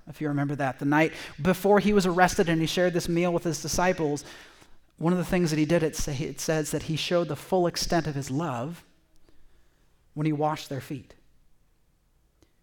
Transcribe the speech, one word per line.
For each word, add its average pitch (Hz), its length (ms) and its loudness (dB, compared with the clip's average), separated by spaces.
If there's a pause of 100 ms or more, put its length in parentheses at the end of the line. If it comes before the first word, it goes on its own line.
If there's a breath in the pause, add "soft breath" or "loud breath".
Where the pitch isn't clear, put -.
if 147 140 -12
you 151 80 -2
remember 143 260 -2
that, 131 240 -4
the 143 60 -4
night 151 260 2 (300 loud breath)
before 185 380 4
he 208 120 2
was 202 140 4
arrested 180 420 4
and 160 140 2
he 160 60 0
shared 180 260 0
this 170 160 -2
meal 175 240 2
with 170 100 0
his 165 180 -4
disciples. 160 640 0 (760 loud breath)
One 170 160 2
of 180 60 2
the 165 60 -2
things 180 240 2
that 156 100 0
he 151 60 2
did, 165 180 2
it 151 120 -2
sa-, - 160 -4
it 143 280 -6
says 156 320 -2
that 151 120 -4
he 160 120 -4
showed 175 320 0
the 147 80 -4
full 180 320 0
extent - 400 0
of 143 80 -4
his 135 160 -6
love 143 520 -4 (1300)
when 151 120 -2
he 156 80 0
washed 151 360 -2
their 127 120 -8
feet. - 340 -12 (1500)